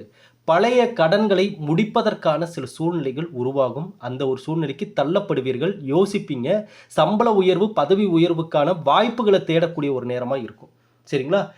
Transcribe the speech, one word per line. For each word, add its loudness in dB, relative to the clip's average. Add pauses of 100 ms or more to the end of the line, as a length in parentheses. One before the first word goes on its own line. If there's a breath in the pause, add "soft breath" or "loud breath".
(480 soft breath)
பழைய 4
கடன்களை 2
முடிப்பதற்கான 0
சில -8
சூழ்நிலைகள் -4
உருவாகும். -2
அந்த -6
ஒரு -2
சூழ்நிலைக்கு -6
தள்ளப்படுவீர்கள். -2 (120)
யோசிப்பீங்க. -2 (380 loud breath)
சம்பள 2
உயர்வு, 2
பதவி 2
உயர்வுக்கான 2
வாய்ப்புகளை 2
தேடக்கூடிய 0
ஒரு -4
நேரமா -4
இருக்கும். -16 (360)
சரிங்களா? 0 (180 loud breath)